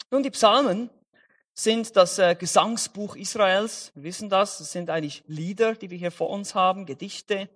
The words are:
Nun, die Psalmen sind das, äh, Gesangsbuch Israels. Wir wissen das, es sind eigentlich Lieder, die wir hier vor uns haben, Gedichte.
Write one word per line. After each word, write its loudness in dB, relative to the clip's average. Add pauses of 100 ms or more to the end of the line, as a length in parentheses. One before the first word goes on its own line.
Nun, 2
die -4
Psalmen 4 (640)
sind -2
das, 6
äh, 6
Gesangsbuch -2
Israels. 0
Wir -16
wissen -10
das, 2
es -12
sind -6
eigentlich -6
Lieder, -2
die -14
wir -12
hier -4
vor -4
uns -8
haben, 0
Gedichte. -8